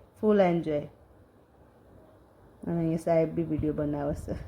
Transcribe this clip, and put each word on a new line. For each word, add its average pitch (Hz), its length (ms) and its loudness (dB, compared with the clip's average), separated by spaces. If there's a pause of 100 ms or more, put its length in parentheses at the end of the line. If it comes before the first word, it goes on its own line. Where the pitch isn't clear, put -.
(200)
ફૂલ 214 200 4
એન્જોય. 165 400 2 (1900)
અને 170 120 -2
અહીંયા 160 180 0
સાહેબ 160 360 2
બી 165 100 -2
વીડિયો 151 300 -2
બનાવે 147 420 -2
છે. - 180 -10 (160)